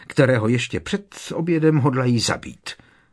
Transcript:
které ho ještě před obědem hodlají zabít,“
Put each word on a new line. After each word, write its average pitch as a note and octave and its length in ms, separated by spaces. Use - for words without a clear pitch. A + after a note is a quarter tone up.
které C3 300
ho G#2+ 100
ještě A#2+ 320
před - 360
obědem D#3+ 440
hodlají B2+ 420
zabít,“ - 500